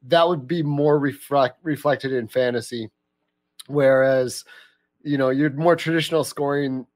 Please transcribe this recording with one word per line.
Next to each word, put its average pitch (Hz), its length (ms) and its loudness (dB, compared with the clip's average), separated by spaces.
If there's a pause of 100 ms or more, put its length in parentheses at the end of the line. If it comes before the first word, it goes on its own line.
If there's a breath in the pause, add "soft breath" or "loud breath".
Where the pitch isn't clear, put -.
that 165 220 4
would 160 180 -2
be 165 160 -4
more 147 380 2
reflect-, 139 640 0
reflected 139 480 -2
in 120 160 -4
fantasy. 120 640 -4 (760)
Whereas, 135 760 2 (580 loud breath)
you 147 160 -4
know, 131 120 2
your 139 220 0
more 160 260 2
traditional 160 480 -2
scoring 139 600 -4 (100)